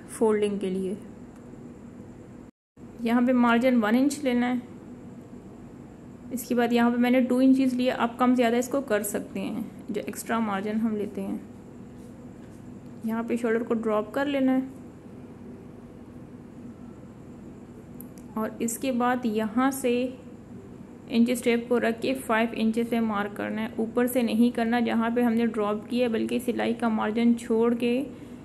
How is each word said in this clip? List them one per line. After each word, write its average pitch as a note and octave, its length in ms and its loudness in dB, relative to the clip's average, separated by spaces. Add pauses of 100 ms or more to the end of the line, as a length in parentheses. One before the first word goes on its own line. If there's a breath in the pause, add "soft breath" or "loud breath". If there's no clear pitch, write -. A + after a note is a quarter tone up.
फोल्डिंग G#3 500 2
के G3 100 -2
लिए। F#3+ 280 -2 (2000)
यहाँ A#3+ 220 4
पे B3+ 120 4
मार्जिन A#3+ 420 6
वन A3 180 4
इंच C#4 280 4
लेना A#3+ 220 2
है। B3 160 -2 (1700)
इसके A#3+ 220 -2
बाद A#3 180 4
यहाँ A#3+ 180 6
पे A#3+ 60 0
मैंने B3 240 6
टू B3 200 4
इंचेस C4 320 6
लिए, B3 160 2
आप A#3+ 300 0
कम B3+ 160 6
ज़्यादा A#3+ 220 6
इसको B3+ 260 0
कर G#3+ 220 2
सकते - 340 -4
हैं, G3+ 320 -4 (160)
जो G3+ 140 -4
एक्स्ट्रा - 400 -4
मार्जिन G#3+ 360 -2
हम A3 180 0
लेते G3 260 -4
हैं। G3 200 -6 (1600)
यहाँ A3+ 180 -2
पे A#3 140 0
शोल्डर A#3 260 2
को A#3 120 -2
ड्रॉप G#3+ 360 0
कर C#4 160 0
लेना C4+ 240 4
है C4 220 0 (3750)
और A3 240 -4
इसके A#3 320 -2
बाद B3 340 0
यहाँ A3 440 0
से C4 200 0 (1160)
इंच A#3+ 340 4
टेप A#3 240 4
को B3 100 4
रख A3+ 240 2
के B3+ 140 2
फ़ाइव A#3 380 2
इंचेस A3+ 340 2
पे A#3 140 0
मार्क G#3 320 0
करना G#3 280 -4
है। A3 180 -6
ऊपर A3+ 280 2
से B3 160 2
नहीं A3+ 280 4
करना A#3 300 2
जहाँ A3+ 300 2
पे B3 100 2
हमने A#3 260 4
ड्रॉप G#3+ 400 0
किया B3 180 2
है, A#3 80 2
बल्कि A3+ 260 0
सिलाई A3 340 0
का A#3 160 0
मार्जिन A3 460 4
छोड़ A#3 400 4
के। A#3+ 260 2 (440 loud breath)